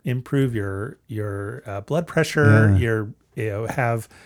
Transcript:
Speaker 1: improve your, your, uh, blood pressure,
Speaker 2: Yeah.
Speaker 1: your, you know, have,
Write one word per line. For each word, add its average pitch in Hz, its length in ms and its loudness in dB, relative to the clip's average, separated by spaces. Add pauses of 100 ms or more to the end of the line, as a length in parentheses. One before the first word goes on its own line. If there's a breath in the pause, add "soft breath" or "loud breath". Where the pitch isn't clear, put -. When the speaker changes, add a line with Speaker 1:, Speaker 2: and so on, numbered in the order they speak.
Speaker 1:
improve 127 500 -2
your, 98 420 -6 (120)
your, 104 580 -8
uh, 101 160 -8
blood 156 240 -4
pressure, 110 680 4
Speaker 2:
Yeah. 95 60 6
Speaker 1:
your, 110 360 0 (200)
you 110 160 -6
know, 107 160 -6
have, 117 420 -2 (180 soft breath)